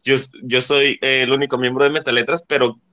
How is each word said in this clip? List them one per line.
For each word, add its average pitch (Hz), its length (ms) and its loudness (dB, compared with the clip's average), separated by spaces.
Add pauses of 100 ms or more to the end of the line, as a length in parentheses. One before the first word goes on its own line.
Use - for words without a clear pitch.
yo, 131 120 2 (280)
yo 123 180 0
soy, 143 400 0
eh, 131 220 2
el 123 80 0
único 135 260 0
miembro 127 280 2
de 143 60 4
Metaletras, 139 560 -2
pero 123 300 0 (160)